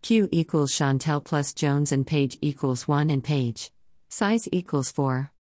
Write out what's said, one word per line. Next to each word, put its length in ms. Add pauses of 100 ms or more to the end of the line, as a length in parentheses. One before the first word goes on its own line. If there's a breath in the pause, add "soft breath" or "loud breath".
Q 300
equals 400
Chantel 500
plus 320
Jones 380
and 160
page 320
equals 480
one 220
and 120
page. 480 (380)
Size 460
equals 360
four. 520